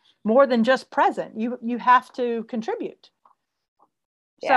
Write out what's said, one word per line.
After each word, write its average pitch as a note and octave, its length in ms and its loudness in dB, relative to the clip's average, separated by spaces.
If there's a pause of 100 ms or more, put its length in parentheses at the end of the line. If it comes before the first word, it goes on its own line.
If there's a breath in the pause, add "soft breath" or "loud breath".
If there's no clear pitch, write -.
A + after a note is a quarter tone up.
(240)
more B3 220 4
than A#3 180 0
just B3+ 260 0
present. G#3+ 480 -2
You, A#3 220 -6
you A#3+ 180 -6
have B3 360 2
to A#3 300 -4
contribute. C4 680 -10 (1300)
So - 120 -6